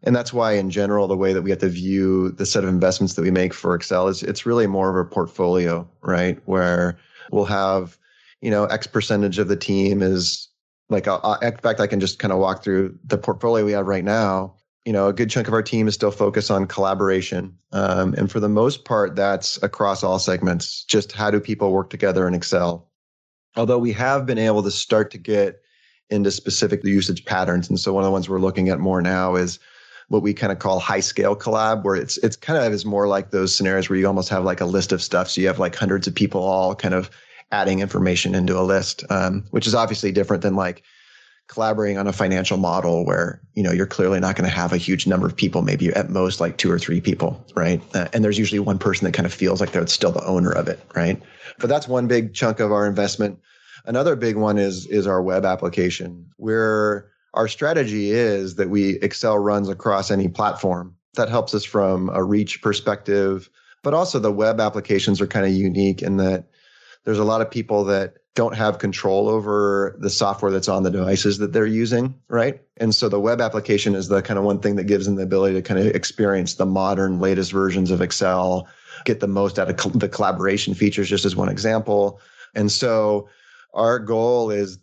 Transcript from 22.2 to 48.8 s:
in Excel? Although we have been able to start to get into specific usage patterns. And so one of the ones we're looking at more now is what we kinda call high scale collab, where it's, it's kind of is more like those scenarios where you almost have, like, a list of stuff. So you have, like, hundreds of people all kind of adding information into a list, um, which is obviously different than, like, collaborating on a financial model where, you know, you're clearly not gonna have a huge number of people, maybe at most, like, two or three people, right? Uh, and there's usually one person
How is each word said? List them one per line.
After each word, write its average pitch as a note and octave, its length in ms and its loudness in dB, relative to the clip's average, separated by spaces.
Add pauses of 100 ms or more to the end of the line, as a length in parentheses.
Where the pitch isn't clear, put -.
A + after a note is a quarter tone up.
in F2+ 80 0
Excel? F2 540 -2 (680)
Although A#2+ 220 2
we A#2+ 140 0
have C3 340 0
been B2 120 -2
able A2 240 2
to G2 80 0
start G#2+ 400 0
to - 80 -18
get G2+ 420 0 (480)
into G2+ 220 2
specific F#2+ 520 -2
usage F#2+ 420 0
patterns. F2+ 440 0
And F#2 100 0
so G2 140 -2
one G2 100 2
of G2 40 2
the F#2+ 60 2
ones F#2 160 -2
we're F#2+ 120 0
looking F#2+ 280 0
at F2 120 0
more F#2 220 0
now F#2 340 0
is F2+ 220 -2 (500)
what G#2 140 0
we G#2 120 0
kinda G2 220 -2
call F#2+ 240 0
high G2 200 -2
scale G2 360 0
collab, A2 480 0
where G2 100 2
it's, - 240 -4
it's A2 160 0
kind D3+ 300 -2
of A2 80 0
is G2+ 120 -4
more G2+ 220 0
like G2 240 0
those F#2+ 240 0
scenarios F#2+ 340 0
where F#2+ 100 0
you F#2+ 100 2
almost G2 200 -2
have, F#2 160 -2
like, F#2 160 0
a F#2 60 -2
list F#2 240 0
of F#2 100 0
stuff. F2+ 280 -2
So - 120 -4
you F#2+ 60 2
have, - 140 0
like, F2+ 160 -2
hundreds G2 320 0
of F2 60 -6
people G2 280 0
all F#2+ 320 2
kind F#2 200 -2
of F#2+ 160 -2 (420)
adding F#2+ 260 0
information F#2 560 0
into F#2 240 2
a F#2 40 2
list, F#2 480 0
um, G2 400 0
which A2+ 180 0
is A2 60 0
obviously A2 360 0
different F#2+ 320 0
than, F#2+ 140 2
like, F#2 260 -4 (640)
collaborating G#2+ 520 0
on G2 100 0
a G2 40 -2
financial F#2+ 440 0
model F2 480 2
where, F2+ 360 -2 (140)
you G#2+ 80 -2
know, F#2 100 2
you're F2+ 140 2
clearly F#2+ 320 0
not F#2 160 0
gonna F2+ 140 0
have F2 240 -2
a F2+ 40 0
huge F2 300 -2
number F2+ 220 2
of E2+ 80 -6
people, F2+ 260 0
maybe F#2+ 260 0
at F#2 220 -2
most, F#2 300 0
like, E2+ 160 -2
two - 160 0
or F2 80 2
three F2 200 -2
people, - 440 -2 (100)
right? E2+ 260 0 (140)
Uh, F2+ 180 -2
and A2 120 2
there's G#2 140 2
usually G#2 220 0
one G2 180 0
person F#2+ 260 -2